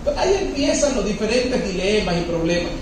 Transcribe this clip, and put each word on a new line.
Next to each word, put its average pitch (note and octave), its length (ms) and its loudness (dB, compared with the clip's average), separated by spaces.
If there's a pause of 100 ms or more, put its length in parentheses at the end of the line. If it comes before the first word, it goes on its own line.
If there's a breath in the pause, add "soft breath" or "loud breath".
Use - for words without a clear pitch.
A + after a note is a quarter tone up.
Pero C#4+ 140 0
ahí F#4+ 180 2 (120)
empiezan C#4+ 480 0
los G3 100 -2
diferentes A3 600 0
dilemas F#3 520 0
y - 40 0
problemas E3+ 600 -2